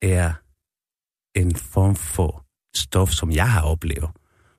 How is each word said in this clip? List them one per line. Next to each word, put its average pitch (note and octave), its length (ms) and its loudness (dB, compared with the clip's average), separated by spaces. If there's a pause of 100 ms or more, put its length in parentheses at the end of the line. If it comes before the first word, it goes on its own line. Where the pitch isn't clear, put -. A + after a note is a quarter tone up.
er F2+ 320 2 (1000)
en F2+ 200 2
form F#2+ 400 0
for - 500 -4 (300)
stof, F#2 360 0
som D#2+ 200 -2
jeg F#2 200 2
har G2 100 4
oplevet, D#2 480 -2 (500)